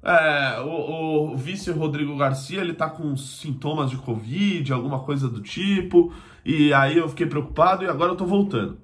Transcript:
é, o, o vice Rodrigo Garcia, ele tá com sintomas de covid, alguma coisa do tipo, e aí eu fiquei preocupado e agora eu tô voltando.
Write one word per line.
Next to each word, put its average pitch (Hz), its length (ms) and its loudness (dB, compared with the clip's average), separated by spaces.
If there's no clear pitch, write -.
é, 151 580 4
o, 156 720 -2
o - 40 -6
vice 180 360 -6
Rodrigo 147 440 -2
Garcia, 139 440 -2
ele 175 120 -4
tá 160 160 -4
com 151 280 -4
sintomas 147 720 -4
de 127 60 -6
covid, 135 760 -2
alguma 131 280 -2
coisa 135 280 -2
do 113 120 -6
tipo, 180 720 2
e 147 280 4
aí 139 240 4
eu 160 120 2
fiquei 165 180 -4
preocupado 175 580 2
e 185 40 -2
agora 170 240 0
eu 175 40 -4
tô 185 80 -4
voltando. 185 600 0